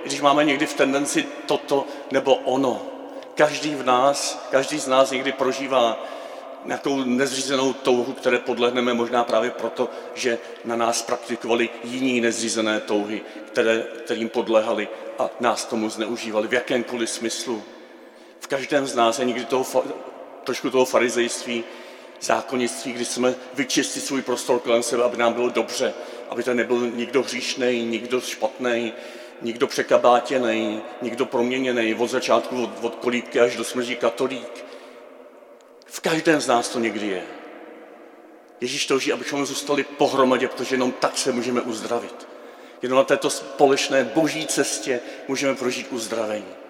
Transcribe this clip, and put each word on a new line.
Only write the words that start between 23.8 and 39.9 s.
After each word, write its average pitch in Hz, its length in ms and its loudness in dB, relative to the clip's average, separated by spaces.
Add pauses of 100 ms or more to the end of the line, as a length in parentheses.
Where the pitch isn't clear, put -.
svůj 135 200 -2
prostor 123 380 0
kolem 117 240 2
sebe, 120 200 2
aby 120 140 2
nám 117 160 4
bylo 123 160 2
dobře, 110 440 0 (360)
aby 117 140 -4
to 123 100 2
nebyl 123 340 2
nikdo 120 360 0
hříšnej, 123 580 -2
nikdo 117 400 -2
špatnej, 117 720 -2 (480)
nikdo 120 260 0
překabátěnej, 120 1120 4 (200)
nikdo 117 240 -2
proměněnej, 120 680 0
od 117 120 2
začátku, 120 560 2
od, 107 200 -6
od 117 120 -4
kolíbky 123 440 0
až 120 160 6
do 117 80 -4
smrti 123 320 -4
katolík. 123 720 -2 (1200)
V - 140 -14
každém 160 420 2
z 123 60 -4
nás 120 220 4
to 127 100 -4
někdy 107 280 -2
je. 92 160 -4 (1400)
Ježíš 135 240 -2
touží, 139 280 2
abychom 139 320 -2
zůstali 139 380 -2
pohromadě, 127 640 4